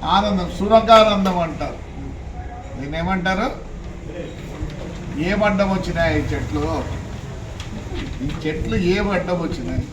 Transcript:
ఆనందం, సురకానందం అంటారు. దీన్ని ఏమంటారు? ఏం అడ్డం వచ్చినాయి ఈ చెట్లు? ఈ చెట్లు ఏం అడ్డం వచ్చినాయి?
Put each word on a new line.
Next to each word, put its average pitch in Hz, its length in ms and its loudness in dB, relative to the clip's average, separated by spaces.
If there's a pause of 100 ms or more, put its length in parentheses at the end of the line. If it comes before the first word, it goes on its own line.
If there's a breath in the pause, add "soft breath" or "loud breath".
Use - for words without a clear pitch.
(160)
ఆనందం, 196 420 2
సురకానందం 208 880 8
అంటారు. 147 320 -6 (1000)
దీన్ని 143 240 -6
ఏమంటారు? 190 460 0 (1800)
ఏం 202 180 2
అడ్డం 196 280 4
వచ్చినాయి 165 440 2
ఈ 147 140 -2
చెట్లు? 147 320 -2 (1600)
ఈ 147 40 -2 (140)
చెట్లు 156 320 -2 (180)
ఏం 196 220 2
అడ్డం 175 300 0
వచ్చినాయి? - 480 -2